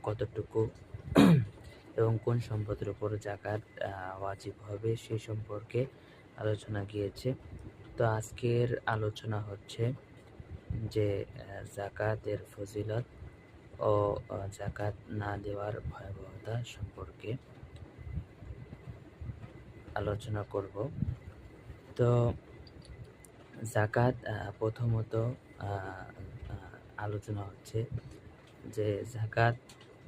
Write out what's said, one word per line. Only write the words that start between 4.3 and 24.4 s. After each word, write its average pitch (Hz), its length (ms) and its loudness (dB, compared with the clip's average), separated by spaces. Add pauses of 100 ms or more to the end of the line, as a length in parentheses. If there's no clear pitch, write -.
হবে 107 280 0
সে 113 240 -4
সম্পর্কে 107 680 -2 (520)
আলোচনা 107 460 0
গিয়েছে। 101 500 0 (640)
তো 120 80 6
আজকের 120 800 4
আলোচনা 107 560 0
হচ্ছে 104 520 -2 (1000)
যে, 104 340 2
আহ, 101 400 -10 (100)
জাকাতের 107 600 0 (140)
ফজিলত 107 520 -2 (800)
ও, 104 360 6 (120)
আহ, 98 180 -4 (100)
জাকাত 104 360 -2 (160)
না 101 280 -2
দেওয়ার 101 420 -4
ভয়াবহতা 101 840 -6
সম্পর্কে - 680 -8 (2500)
আলোচনা 104 480 0
করব। 101 460 -2 (1080)
তো 120 380 6 (1300)
জাকাত, 113 640 4
আহ, 101 320 -4